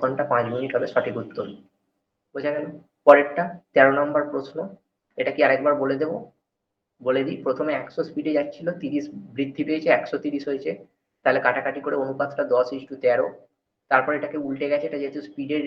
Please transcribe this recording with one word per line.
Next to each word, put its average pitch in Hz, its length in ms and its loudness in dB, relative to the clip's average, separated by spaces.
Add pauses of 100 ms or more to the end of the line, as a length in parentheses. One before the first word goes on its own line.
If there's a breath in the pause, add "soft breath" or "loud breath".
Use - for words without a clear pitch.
ঘন্টা 135 300 0
পাঁচ 120 220 2
মিনিট 131 220 -4
হবে - 180 0
সঠিক 117 300 0
উত্তর। - 220 -8 (920)
বোঝা 143 200 -4
গেল? 147 100 -6 (400)
পরেরটা, 143 380 10 (300)
তেরো 139 260 8
নম্বর 147 220 0 (100)
প্রশ্ন, - 260 -6 (600)
এটা 131 180 -2
কি - 120 -6
আরেকবার 135 340 4
বলে 135 200 0
দেবো? 127 140 -4 (880)
বলে 131 240 2
দিই, 165 200 -4
প্রথমে 151 280 -2
একশো 131 340 -6
স্পিডে 151 300 -4
যাচ্ছিল, 147 300 -4 (140)
তিরিশ 143 240 -4 (300)
বৃদ্ধি 135 320 -4
পেয়েছে, 156 300 -2
একশো - 260 -4
তিরিশ 143 260 -4
হয়েছে, 139 220 -4 (520)
তাহলে 135 220 2
কাটাকাটি 135 400 -2
করে 147 180 -2
অনুপাতটা 139 400 -4 (100)
দশ 123 140 4 (100)
is 131 120 -10
to 135 140 -10
তেরো। 123 240 2 (640)
তারপর 135 280 2
এটাকে 147 180 -8 (100)
উল্টে 139 240 -4
গেছে, 147 160 -2
এটা 147 140 -6
যেহেতু 139 260 -8
স্পিডের 143 400 -6